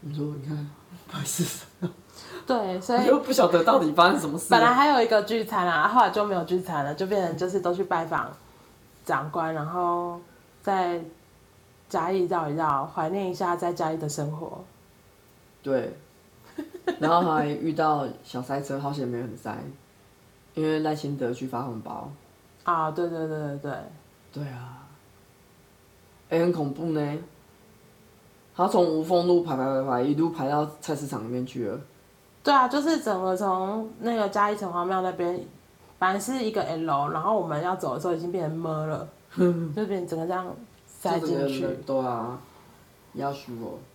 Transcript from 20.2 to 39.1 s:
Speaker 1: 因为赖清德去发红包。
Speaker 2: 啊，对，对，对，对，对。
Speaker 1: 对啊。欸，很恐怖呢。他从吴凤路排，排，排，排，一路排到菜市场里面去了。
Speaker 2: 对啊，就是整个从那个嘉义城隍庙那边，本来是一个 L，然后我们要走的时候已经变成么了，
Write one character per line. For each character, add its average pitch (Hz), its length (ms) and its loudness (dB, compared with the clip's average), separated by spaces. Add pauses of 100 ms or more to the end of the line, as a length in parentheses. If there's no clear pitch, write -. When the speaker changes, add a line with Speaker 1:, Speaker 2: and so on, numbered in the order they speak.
Speaker 1:
因 156 100 -2
为 156 160 0
赖 156 140 0
清 143 220 -6
德 127 160 -2
去 127 140 -6
发 123 160 -6
红 117 180 -8
包。 - 300 -12 (540)
Speaker 2:
啊， 160 260 2
对， 170 180 -2
对， 160 200 -4
对， - 0 -
对， 151 300 -6
对。 143 140 -6 (600)
Speaker 1:
对 143 160 -8
啊。 123 340 -14 (1500)
欸， 165 100 2
很 175 120 4
恐 147 220 -2
怖 156 120 -6
呢。 151 320 -2 (1400)
他 180 100 4
从 180 180 6
吴 160 180 2
凤 175 260 4
路 175 140 6
排， 156 140 -2
排， 131 80 0
排， 135 240 0
排， 123 140 2
一 143 140 2
路 165 140 2
排 156 180 -4
到 147 200 0 (120)
菜 156 140 -4
市 139 120 -8
场 123 180 -8
里 113 40 -8
面 127 180 -4
去 120 220 -6
了。 110 100 -6 (640)
Speaker 2:
对 285 80 4
啊， 262 140 6
就 277 160 0
是 320 160 2
整 196 240 -2
个 185 140 0
从 196 520 -2 (120)
那 233 160 -2
个 208 120 0
嘉 208 220 2
义 214 60 -2
城 202 160 -6
隍 175 120 0
庙 185 160 0
那 185 120 -2
边， 180 340 -4 (500)
本 185 160 2
来 202 60 0
是 247 240 -4
一 220 80 0
个 220 100 -2
L， 156 500 0
然 160 120 -2
后 208 160 2
我 180 80 -2
们 151 160 -2
要 180 140 0
走 151 180 -4
的 143 60 -6
时 180 80 -2
候 175 40 2
已 160 60 0
经 175 140 -4
变 175 160 -2
成 160 100 -4
么 156 280 -4
了， 156 200 -6 (120)